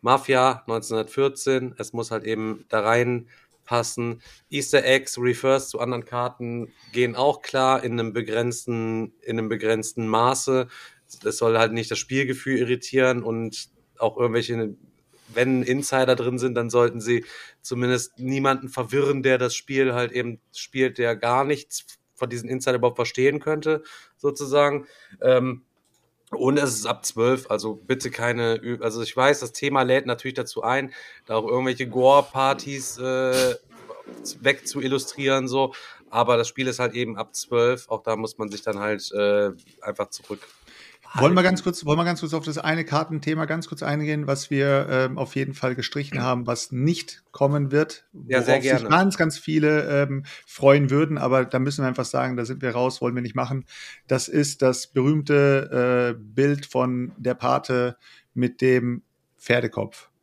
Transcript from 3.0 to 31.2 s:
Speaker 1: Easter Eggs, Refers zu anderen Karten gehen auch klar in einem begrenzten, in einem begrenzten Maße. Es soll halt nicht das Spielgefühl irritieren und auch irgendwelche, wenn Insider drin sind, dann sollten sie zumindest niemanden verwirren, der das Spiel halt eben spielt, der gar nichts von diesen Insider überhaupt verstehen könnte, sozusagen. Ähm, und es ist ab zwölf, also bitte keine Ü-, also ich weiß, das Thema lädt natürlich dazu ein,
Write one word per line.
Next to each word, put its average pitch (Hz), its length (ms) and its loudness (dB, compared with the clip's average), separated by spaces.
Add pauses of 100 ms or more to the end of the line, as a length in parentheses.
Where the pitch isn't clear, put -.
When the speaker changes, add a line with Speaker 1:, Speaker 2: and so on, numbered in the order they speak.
Speaker 1:
Easter 139 340 2
Eggs, 131 340 2
Refers 131 500 2
zu - 120 -8
anderen 120 240 -4
Karten 120 680 -8 (200)
gehen 120 240 0
auch 139 260 2
klar 131 420 2
in 120 140 -2
einem 113 140 -4
begrenzten, 113 1000 -2 (100)
in 117 160 -6
einem 110 100 -4
begrenzten 110 600 -2
Maße. 123 600 2 (560)
Es 107 140 -4
soll 113 200 4
halt 113 140 4
nicht 113 180 -4
das 110 80 -2
Spielgefühl 131 600 -2
irritieren 127 640 2
und 113 460 -6 (300)
auch 110 180 0
irgendwelche, 117 580 0 (540)
wenn 123 340 2
Insider 131 520 2
drin 123 240 -2
sind, 123 160 -2
dann 117 160 -2
sollten 120 300 2
sie 117 240 0 (380)
zumindest 123 560 -2
niemanden 135 500 0
verwirren, 139 540 0
der 131 160 4
das 123 160 0
Spiel 135 400 0
halt 123 180 -2
eben 120 280 -6 (140)
spielt, 131 440 -2
der 117 180 0
gar 123 280 2
nichts - 400 -4 (300)
von 120 160 -6
diesen 120 180 -8
Insider 131 280 0
überhaupt 120 200 2
verstehen 131 440 0
könnte, 156 420 -2 (340)
sozusagen. 143 680 0 (340)
Ähm, 127 420 2 (720)
und 131 260 2
es 131 160 0
ist 107 120 -6
ab - 200 -6
zwölf, 127 440 0
also 107 260 -4
bitte 131 340 -6
keine 117 500 -2
Ü-, 120 220 -6
also 113 200 -4
ich - 140 -6
weiß, 139 240 4
das 120 120 -10
Thema 135 300 0
lädt 131 240 2
natürlich 127 280 -6
dazu 120 280 -6
ein, 131 300 -2 (340)